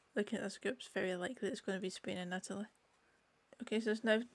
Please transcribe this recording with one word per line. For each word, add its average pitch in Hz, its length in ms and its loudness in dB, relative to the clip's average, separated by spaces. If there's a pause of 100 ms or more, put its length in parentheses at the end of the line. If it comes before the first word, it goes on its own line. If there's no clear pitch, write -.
(140)
looking 208 240 2
at - 60 0
this 196 140 -4
group, 208 200 -2
it's - 100 -12
very 185 260 0
likely 185 360 -2
it's - 100 -4
gonna 190 180 -2
be 185 120 -2
Spain - 260 -6
and 180 160 -4
Italy. 196 340 -4 (960)
Okay, 226 200 0
so 220 100 2
it's 220 120 2
now 220 200 6 (120)